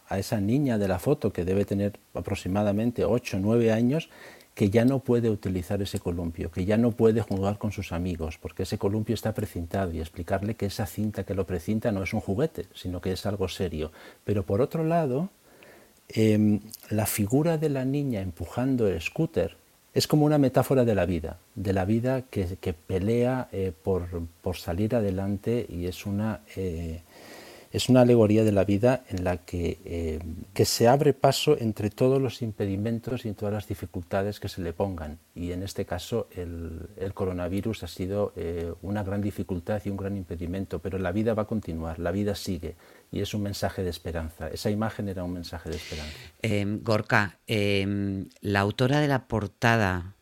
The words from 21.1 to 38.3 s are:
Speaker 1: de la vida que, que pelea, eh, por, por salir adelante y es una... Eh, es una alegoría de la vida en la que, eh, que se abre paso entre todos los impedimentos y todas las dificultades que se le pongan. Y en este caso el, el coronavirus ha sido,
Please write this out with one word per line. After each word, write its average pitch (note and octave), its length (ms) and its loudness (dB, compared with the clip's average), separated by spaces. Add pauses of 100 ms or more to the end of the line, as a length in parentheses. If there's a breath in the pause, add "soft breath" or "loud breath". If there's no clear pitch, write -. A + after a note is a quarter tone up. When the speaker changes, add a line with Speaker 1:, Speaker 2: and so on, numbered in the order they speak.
Speaker 1:
de G2 200 -2
la F#2+ 120 2
vida B2 380 2
que, F#2 360 -4
que F2+ 140 -4
pelea, A#2+ 800 0
eh, F#2 200 -2 (120)
por, F2 240 0 (340)
por - 160 -4
salir G#2+ 380 -2
adelante G2+ 720 0
y F2 160 -6
es F2+ 220 -6
una... G#2 340 -2 (140)
Eh, E2 480 -6 (640 loud breath)
es - 200 -2
una B2+ 120 12
alegoría A2 440 8
de G#2 80 6
la G2 100 6
vida G2+ 460 4
en F2+ 160 -4
la F2+ 120 0
que, F2 460 -4
eh, D#2+ 360 -4 (340)
que A2+ 100 4
se - 240 4
abre C#3+ 260 6
paso - 460 2
entre G#2+ 300 0
todos C3 320 2
los B2 200 -4
impedimentos A2+ 840 -4
y G#2+ 80 -4
todas G#2 200 -4
las G#2 140 -6
dificultades G2 720 -4
que G#2 80 -10
se - 140 -10
le E2+ 100 -4
pongan. E2 480 -4 (160)
Y F2 160 -6
en F2+ 120 -6
este F#2+ 220 -6
caso G2 500 -4
el, E2+ 520 -8 (100)
el G2 160 -6
coronavirus F#2 720 -4
ha F2 40 -8
sido, G2 500 -4